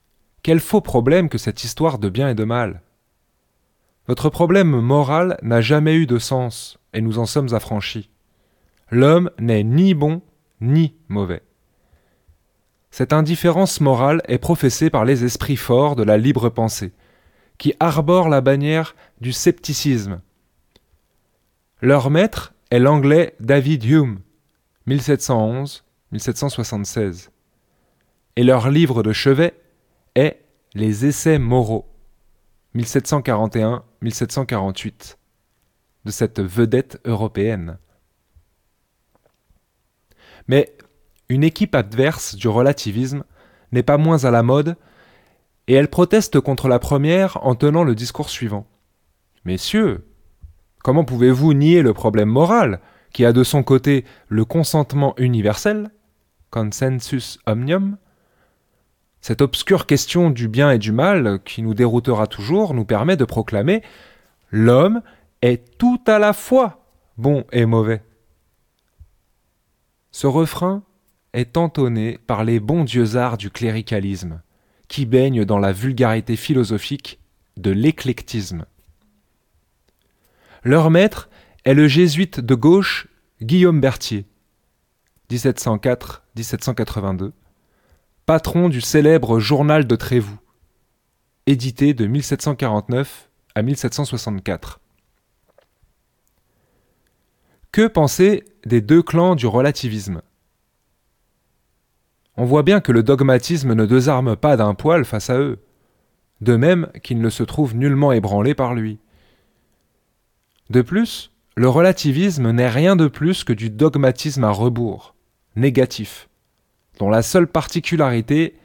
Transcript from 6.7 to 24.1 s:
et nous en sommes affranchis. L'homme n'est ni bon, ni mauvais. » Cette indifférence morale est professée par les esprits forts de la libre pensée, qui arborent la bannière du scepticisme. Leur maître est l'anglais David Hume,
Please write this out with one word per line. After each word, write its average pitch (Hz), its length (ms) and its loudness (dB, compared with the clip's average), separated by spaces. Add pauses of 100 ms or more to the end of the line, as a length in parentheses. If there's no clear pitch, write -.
et 110 80 -4
nous 113 180 -2
en 117 60 -2
sommes 131 280 -2
affranchis. 107 560 -6 (800)
L'homme 151 480 4
n'est 110 280 0
ni 175 280 2
bon, 151 280 -2 (400)
ni 147 340 0 (140)
mauvais. » 95 340 -6 (1500)
Cette - 240 -2
indifférence 165 640 2
morale 139 460 2
est 123 120 -2
professée 156 520 0
par 117 160 0
les 123 180 2
esprits 123 320 -4
forts 131 400 0
de 113 80 0
la 107 140 4
libre 120 320 2
pensée, 110 420 -6 (640)
qui - 220 -2
arborent 165 480 2
la 139 140 2
bannière 143 540 0 (260)
du 123 100 -6
scepticisme. 120 880 -2 (1600)
Leur 135 300 2
maître 180 440 -2 (160)
est 120 100 2
l'anglais 147 600 2
David 135 460 0
Hume, 127 340 2 (680)